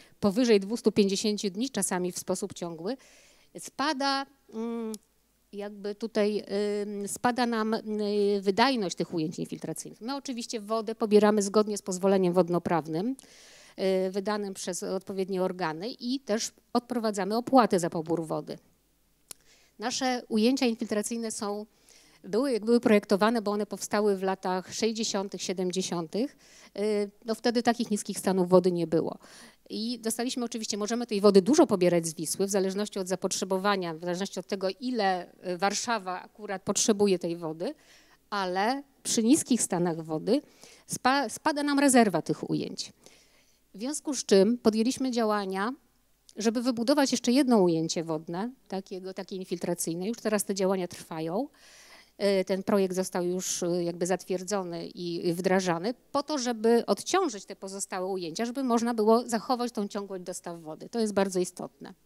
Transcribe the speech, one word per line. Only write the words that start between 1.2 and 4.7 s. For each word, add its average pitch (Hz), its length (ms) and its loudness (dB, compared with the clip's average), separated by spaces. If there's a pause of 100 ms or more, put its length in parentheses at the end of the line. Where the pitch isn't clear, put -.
dni 220 200 -6
czasami 180 420 -2
w - 60 -10
sposób 185 360 -4
ciągły, 175 420 -8 (640)
spada, 277 680 -2 (280)
mm, 226 380 -4 (600)